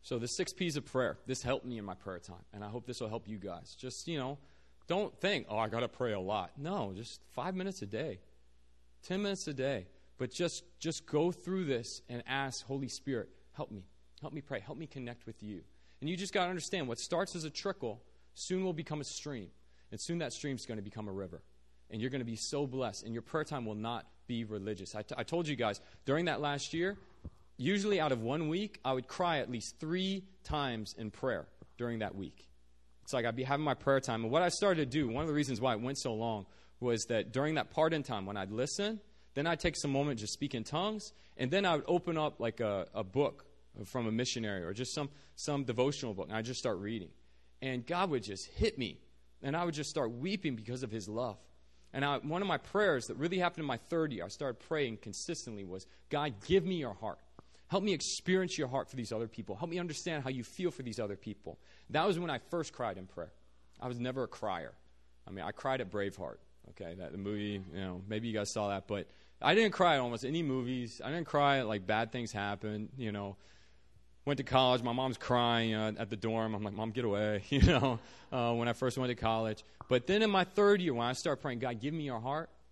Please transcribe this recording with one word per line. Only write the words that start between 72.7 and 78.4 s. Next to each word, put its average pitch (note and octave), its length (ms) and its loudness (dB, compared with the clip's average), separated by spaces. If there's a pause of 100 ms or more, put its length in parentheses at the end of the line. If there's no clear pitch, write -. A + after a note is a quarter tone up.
you A2+ 140 -2
know. G2+ 240 -4 (920)
Went C#3+ 100 2
to B2+ 80 -2
college, B2+ 380 6
my A#2+ 100 0
mom's B2+ 240 0
crying, A#2 560 4
uh, A2 260 2
at A2 120 -4
the A2 60 -4
dorm. A2 380 0
I'm G2+ 80 -2
like, G#2 120 -4
"Mom, A2 160 -2
get A#2+ 160 0
away," G#2 400 2
<laughs> - 20 -16
you C#3 140 8
know, C3 360 8 (320)
uh, A#2 220 2